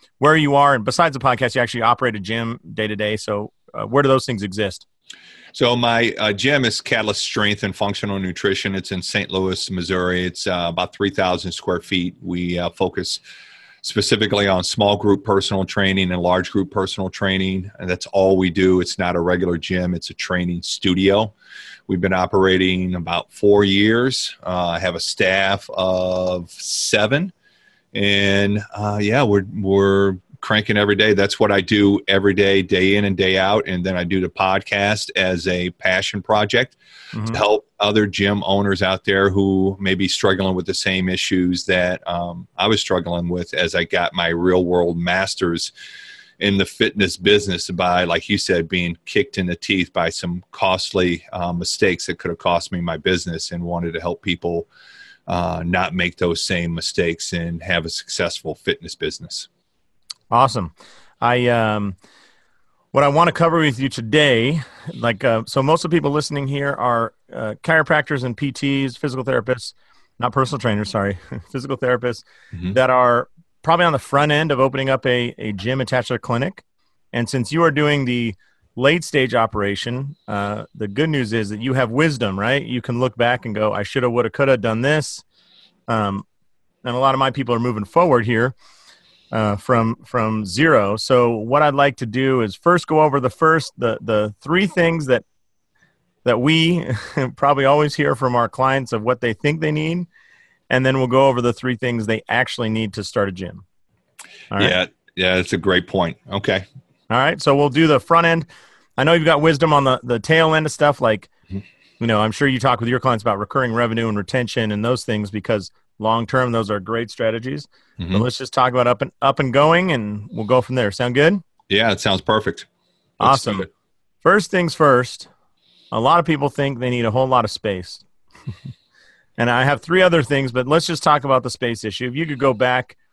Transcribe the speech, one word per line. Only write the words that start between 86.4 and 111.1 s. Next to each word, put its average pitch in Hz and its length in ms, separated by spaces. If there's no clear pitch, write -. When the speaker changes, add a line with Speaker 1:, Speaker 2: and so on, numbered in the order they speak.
Speaker 1:
and 120 120
a - 20
lot 135 160
of 127 40
my 135 120
people 123 240
are 113 60
moving 113 240
forward 143 400
here, 117 300
uh, 107 240
from, 113 400
from 110 400
zero. 107 500
So 120 400
what 117 240
I'd 147 140
like 139 240
to 123 80
do 131 340
is 104 140
first 175 320
go 156 160
over 139 180
the 123 100
first, 160 460
the, 117 240
the 107 400
three 180 260
things 165 400
that, 123 180
that 120 160
we 160 460
<laughs> 131 240
probably 139 280
always 147 300
hear 143 200
from 123 220
our 117 120
clients 131 440
of 107 100
what 123 180
they 117 140
think 156 260
they 156 120
need. 165 340
And 131 140
then 131 140
we'll 127 100
go 135 200
over 123 140
the 120 100
three 127 240
things 117 300
they 110 220
actually 117 400
need 110 260
to 104 100
start 101 240
a 98 40
gym. 92 320
All 101 80
right? 101 100
Speaker 2:
Yeah. 90 180
Yeah. 92 200
That's 90 160
a 98 60
great 90 300
point. 87 280
Okay. 98 340
Speaker 1:
All 113 80
right. 147 220
So 139 160
we'll 143 140
do 160 160
the 143 140
front 170 260
end. 165 200
I 131 80
know 160 100
you've 160 100
got 151 160
wisdom 151 320
on 143 120
the, 127 180
the 120 180
tail 160 340
end 156 120
of 147 60
stuff. 147 280
Like, 110 280